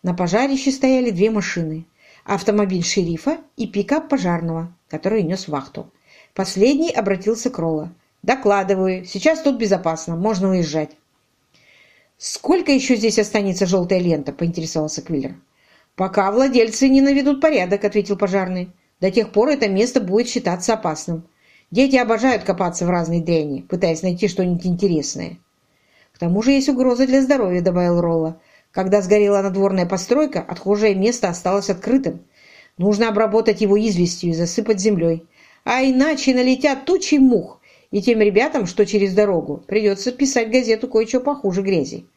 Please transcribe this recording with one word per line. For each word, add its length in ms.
На 120
пожарище 580
стояли 380
две 200
машины: 560
автомобиль 600
шерифа 540
и 100
пикап 420
пожарного, 680
который 340
нёс 260
вахту. 420
Последний 560
обратился 600
к 80
Ролло. 340
«Докладываю, 840
сейчас 360
тут 160
безопасно, 600
можно 340
уезжать». 400
«Сколько 540
ещё 220
здесь 240
останется 480
жёлтая 320
лента?» 340
поинтересовался 680
Квиллер. 320
«Пока 340
владельцы 580
не 120
наведут 400
порядок», 440
ответил 320
пожарный. 540
«До 100
тех 220
пор 160
это 200
место 320
будет 280
считаться 460
опасным. 500
Дети 240
обожают 480
копаться 420
в 40
разной 300
дряни, 420
пытаясь 400
найти 260
что-нибудь 380
интересное». 720
«К 60
тому 240
же 100
есть 160
угроза 380
для 160
здоровья», 380
добавил 400
Ролло. 400
«Когда 320
сгорела 400
надворная 420
постройка, 560
отхожее 540
место 340
осталось 400
открытым. 520
Нужно 300
обработать 520
его 180
известью 520
и 40
засыпать 460
землёй. 460
А 180
иначе 520
налетят 500
тучи 320
мух, 440
и 100
тем 200
ребятам, 460
что 200
через 280
дорогу, 520
придётся 460
писать 380
газету 380
кое-что 320
похуже 420
грязи». 440